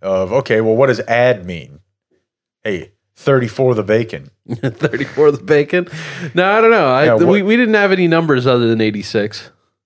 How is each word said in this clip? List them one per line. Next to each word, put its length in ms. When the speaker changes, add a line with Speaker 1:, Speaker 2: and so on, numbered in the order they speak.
Speaker 1:
of, 320
okay, 280
well, 160
what 100
does 140
add 440
mean? 360
Hey, 300
thirty-four 580
the 80
bacon. 480
Speaker 2:
<laughs> 60
Thirty-four 800
the 100
bacon? 460
No, 160
I 120
don't 80
know. 160
I, 200
Speaker 1:
Yeah, 100
Speaker 2:
we, 80
Speaker 1:
what 200
Speaker 2:
we 120
didn't 180
have 180
any 160
numbers 380
other 220
than 120
eighty-six. 720